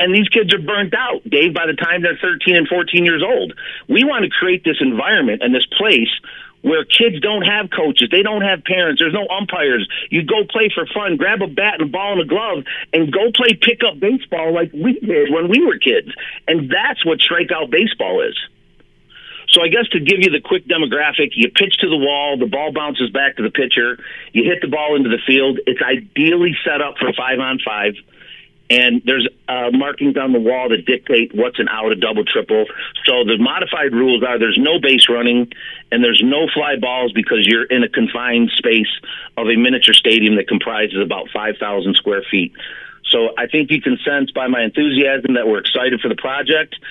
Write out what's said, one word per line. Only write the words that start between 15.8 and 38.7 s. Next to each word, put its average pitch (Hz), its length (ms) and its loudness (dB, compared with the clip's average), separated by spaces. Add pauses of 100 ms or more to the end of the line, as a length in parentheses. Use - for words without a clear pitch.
And 156 200 0
that's 214 380 -2
what 165 140 0
Strikeout 160 500 0
Baseball 120 520 0
is. 58 140 -2 (1120)
So 175 120 6
I 170 60 2
guess 220 240 2
to 175 80 0
give 180 200 2
you 185 100 4
the 147 100 0
quick - 260 -2
demographic, 147 680 0
you 117 160 2
pitch 190 280 2
to 185 100 0
the 156 80 0
wall, 143 400 0
the 123 100 0
ball 143 260 -2
bounces 135 380 -4
back 135 260 0
to 117 60 -4
the 107 80 0
pitcher, 123 480 0 (340)
you 113 120 4
hit 175 160 0
the - 80 -4
ball 151 280 -2
into 135 120 2
the 113 180 0
field. 135 400 2
It's 127 140 0
ideally 147 840 0
set 147 180 -2
up 143 160 -8
for 123 160 -2
five 127 240 -2
on 131 260 -4
five, 104 300 -2 (760)
and 123 360 4
there's, 127 200 0 (220)
uh, 123 240 -2
markings 139 460 0
on 135 160 0
the 120 40 4
wall 127 300 0
that 110 160 -2
dictate 123 500 0
what's 120 240 -2
an - 120 0
out, 110 200 -2
a 107 40 0
double, 107 320 -2
triple. 110 400 0 (400)
So 123 180 2
the 107 140 2
modified 147 560 0
rules 123 280 4
are 123 160 0
there's 110 200 2
no 156 200 2
base - 300 4
running 120 420 2 (400)
and 120 140 2
there's 117 180 4
no 143 300 2
fly 147 240 -2
balls 123 360 -2
because 110 340 0
you're 113 180 2
in 127 180 2
a 113 60 0
confined 120 640 0
space 113 360 2 (480)